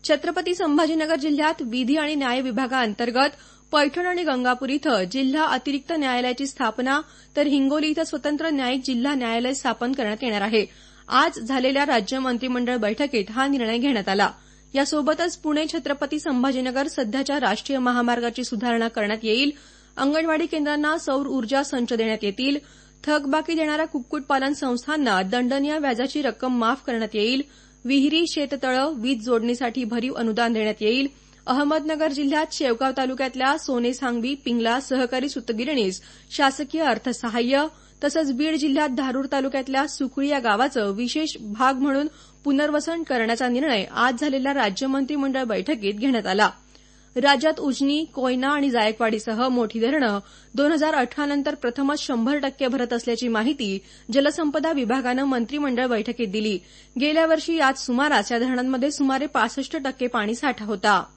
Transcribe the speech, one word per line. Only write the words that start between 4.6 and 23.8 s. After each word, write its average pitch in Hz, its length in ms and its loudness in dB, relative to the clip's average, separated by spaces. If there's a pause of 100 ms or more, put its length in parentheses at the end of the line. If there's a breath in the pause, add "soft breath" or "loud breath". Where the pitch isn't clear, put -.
इथं 262 360 0
जिल्हा 269 420 0
अतिरिक्त 269 520 -2
न्यायालयाची 254 480 0
स्थापना, 262 540 0 (360 loud breath)
तर 294 100 4
हिंगोली 285 420 2
इथं 320 160 0
स्वतंत्र 294 460 -2
न्यायिक 262 340 0
जिल्हा 262 300 0
न्यायालय 240 380 0
स्थापन 254 400 -2
करण्यात 214 300 -2
येणार 214 180 -2
आहे. 214 260 2 (420 loud breath)
आज 285 300 2
झालेल्या 269 480 0
राज्य 247 320 0
मंत्रिमंडळ 247 580 -2
बैठकीत 220 540 0
हा 262 160 0
निर्णय 240 320 0
घेण्यात 240 300 0
आला. 190 220 4 (440 soft breath)
यासोबतच 302 600 0
पुणे 302 280 0 (100)
छत्रपती 285 440 -2
संभाजीनगर 254 680 0
सध्याच्या 269 540 -2
राष्ट्रीय 240 380 0
महामार्गाची 240 680 0
सुधारणा 233 440 0
करण्यात 220 340 -2
येईल. 240 280 2 (460 loud breath)
अंगणवाडी 311 500 0
केंद्रांना 302 520 0
सौर 269 280 -2
ऊर्जा 262 360 0
संच 247 300 -2
देण्यात 220 300 0
येतील. 254 340 0 (480 loud breath)
थकबाकी 302 500 0
देणाऱ्या 311 320 0